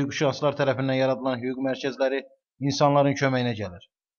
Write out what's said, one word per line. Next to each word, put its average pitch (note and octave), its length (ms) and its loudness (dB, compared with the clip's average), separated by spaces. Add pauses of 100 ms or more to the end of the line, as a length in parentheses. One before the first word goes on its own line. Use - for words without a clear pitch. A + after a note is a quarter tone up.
hüquqşünaslar C#3 580 0
tərəfindən C3 400 0
yaradılan B2+ 400 -2
hüquq B2+ 240 -6
mərkəzləri C3 560 -2 (400)
insanların C#3+ 560 4
köməyinə B2 400 0
gəlir. F#2 320 -10 (280)